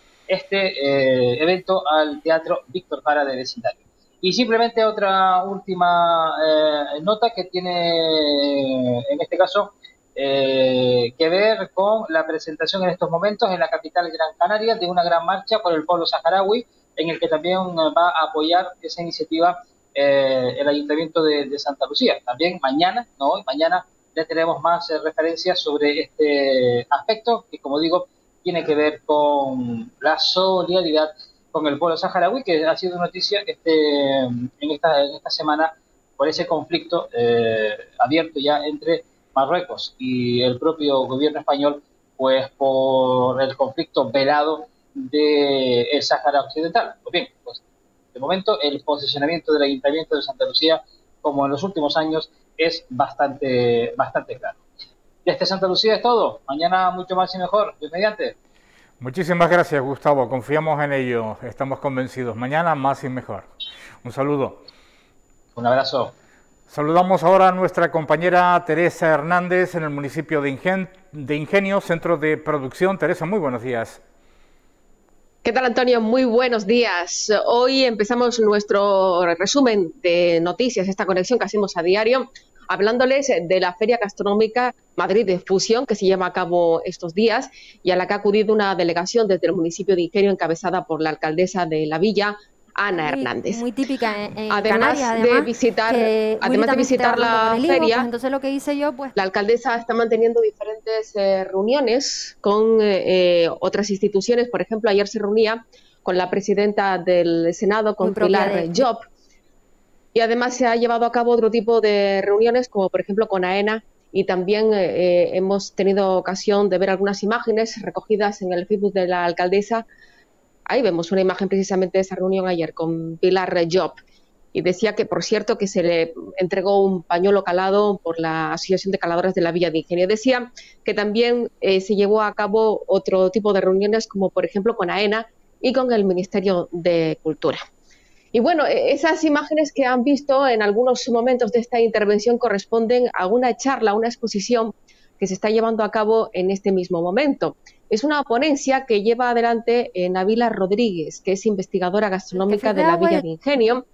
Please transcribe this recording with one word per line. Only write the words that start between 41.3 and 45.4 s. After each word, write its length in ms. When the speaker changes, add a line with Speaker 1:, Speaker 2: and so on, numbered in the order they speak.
Speaker 1:
español, 420
pues, 400
por 840
el 140
conflicto 540
velado 560
del 1040